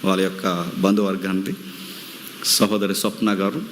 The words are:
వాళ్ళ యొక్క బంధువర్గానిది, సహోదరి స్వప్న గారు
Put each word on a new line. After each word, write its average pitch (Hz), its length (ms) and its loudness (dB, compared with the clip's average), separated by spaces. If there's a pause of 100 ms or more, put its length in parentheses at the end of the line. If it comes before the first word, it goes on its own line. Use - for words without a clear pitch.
వాళ్ళ 95 180 4
యొక్క 95 240 -2 (380)
బంధువర్గానిది, 95 720 2 (1000)
సహోదరి 101 380 4
స్వప్న 107 360 0 (100)
గారు 107 200 0 (100)